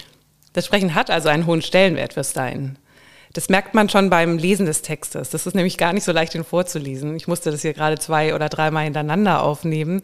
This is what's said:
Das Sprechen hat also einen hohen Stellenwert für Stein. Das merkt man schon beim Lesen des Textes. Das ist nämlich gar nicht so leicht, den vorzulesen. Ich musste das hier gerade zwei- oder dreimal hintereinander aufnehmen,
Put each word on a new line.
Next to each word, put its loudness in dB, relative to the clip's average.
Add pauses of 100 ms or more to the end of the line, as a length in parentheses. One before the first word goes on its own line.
(540)
Das -2
Sprechen 2
hat 2
also 0
einen 2
hohen 2
Stellenwert 2
für -2
Stein. -6 (560)
Das -4
merkt 2
man 4
schon 4
beim 4
Lesen 2
des -2
Textes. -8
Das -6
ist -6
nämlich 0
gar 2
nicht -2
so 2
leicht, 0
den -6
vorzulesen. -4
Ich -12
musste -2
das -4
hier -2
gerade 0
zwei- 0
oder -2
dreimal 0
hintereinander 2
aufnehmen, -2